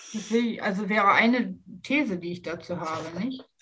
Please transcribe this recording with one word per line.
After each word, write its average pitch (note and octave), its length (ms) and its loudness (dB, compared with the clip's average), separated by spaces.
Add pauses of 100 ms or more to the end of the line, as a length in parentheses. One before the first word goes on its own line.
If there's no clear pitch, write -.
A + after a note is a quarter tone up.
(120)
Das G3+ 160 -8
sehe A#3 240 2
ich, - 100 -8
also G3+ 260 -2
wäre G3+ 220 4
eine A3 480 4 (240)
These, B3+ 360 0
die E3+ 120 -6
ich F3 120 -8
dazu E3+ 360 -8
habe, D#3+ 400 -6
nicht? B3+ 260 -6 (180)